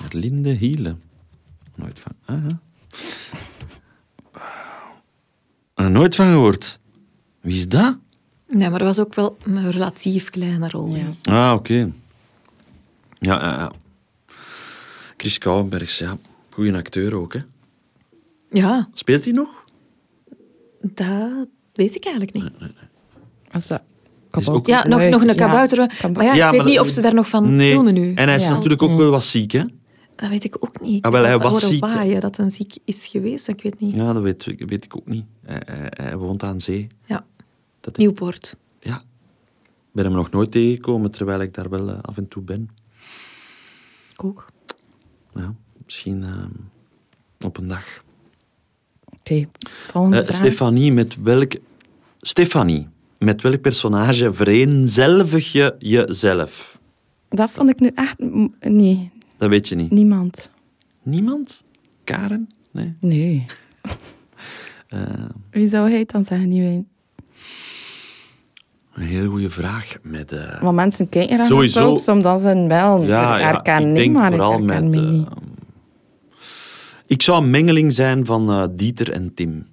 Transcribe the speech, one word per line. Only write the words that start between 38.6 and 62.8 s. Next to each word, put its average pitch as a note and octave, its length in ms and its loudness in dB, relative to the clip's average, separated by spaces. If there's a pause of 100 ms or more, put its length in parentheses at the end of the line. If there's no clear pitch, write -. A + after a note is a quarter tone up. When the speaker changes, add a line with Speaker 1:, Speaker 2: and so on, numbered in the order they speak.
Speaker 1:
Ja. A#2+ 180 -10
Ik - 920 -20
ben G2+ 120 -2
hem F#2 100 -2
nog F2 160 -2
nooit G#2+ 200 -2
tegengekomen, A#2 600 -2
terwijl G2 300 -6
ik F#2+ 140 -8
daar F#2+ 140 -10
wel, F#2+ 220 -6
eh, F#2+ 120 -12
af G2+ 140 -16
en G2 120 -8
toe G2 140 -14
ben. G#2+ 280 -10 (1400)
Speaker 2:
Ik - 120 -12
ook. G3 220 -10 (880)
Speaker 1:
Ja, G2 200 -10 (300)
misschien, F#2+ 380 -10
ehm, F#2 280 -12 (960)
op - 120 -10
een F2+ 100 -10
dag. F#2 340 -14 (1000)
Speaker 3:
Oké, - 440 -4 (140)
volgende - 560 0
Speaker 1:
Eh, A#2 60 2
Speaker 3:
vraag. - 120 -6
Speaker 1:
Stefanie, C3 560 2
met A#2 300 0
welk, B2+ 300 2 (680)
Stefanie, G2 680 0 (300)
met G#2 240 0
welk C3+ 180 2
personage A#2+ 720 0
vereenzelvig C3+ 1200 4
je C#3+ 260 2
jezelf? G#2 1000 0 (500)
Speaker 3:
Dat G#3+ 220 0
vond C#4 200 2
ik B3+ 100 0
nu B3 140 4
echt, C4 240 -6
m-, G#3+ 420 -2
nee. F#3+ 500 2 (260)
Speaker 1:
Dat G#2 120 0
weet G#2 200 2
je F#2 60 -6
niet? E2+ 160 -2
Speaker 3:
Niemand. F3+ 600 2 (520)
Speaker 1:
Niemand? A3 640 -4 (400)
Karen? G#3 440 -6 (220)
Nee? E3+ 300 -8